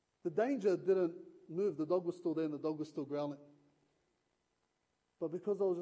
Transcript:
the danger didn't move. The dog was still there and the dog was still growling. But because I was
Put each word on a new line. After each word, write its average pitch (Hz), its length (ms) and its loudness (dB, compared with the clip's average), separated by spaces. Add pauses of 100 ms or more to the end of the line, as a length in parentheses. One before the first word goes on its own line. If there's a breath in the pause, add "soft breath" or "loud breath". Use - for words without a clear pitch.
(240)
the 175 80 -2
danger 208 440 2
didn't 170 380 2 (360)
move. 175 280 0
The 156 80 0
dog 175 180 2
was 170 120 -2
still 170 180 -2
there 160 120 0
and 151 80 -2
the 143 40 -6
dog 151 220 -2
was 151 80 -6
still 151 180 -6
growling. 143 320 -4 (1800)
But 160 100 0
because 190 300 -2
I 196 40 4
was 180 160 2